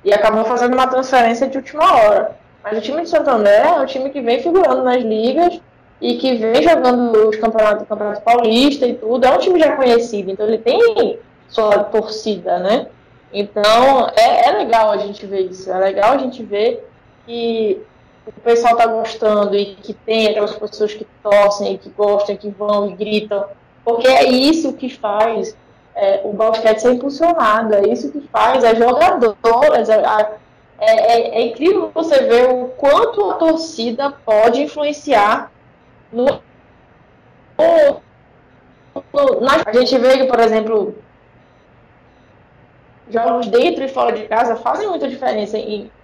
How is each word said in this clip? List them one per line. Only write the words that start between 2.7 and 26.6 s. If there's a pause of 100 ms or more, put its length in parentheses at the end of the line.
o
time
de
Santo
André
é
um
time
que
vem
figurando
nas
ligas (400)
e
que
vem
jogando
os
campeonatos,
Campeonato
Paulista
e
tudo.
É
um
time
já
conhecido,
então
ele
tem (280)
sua
torcida,
né? (460)
Então,
é,
é
legal
a
gente
ver
isso.
É
legal
a
gente
ver (400)
que (460)
o (100)
pessoal
tá
gostando
e
que
tem
aquelas
pessoas
que (160)
torcem,
e
que
gostam,
que
vão
e
gritam. (400)
Porque
é
isso
que
faz, (400)
é,
o
basquete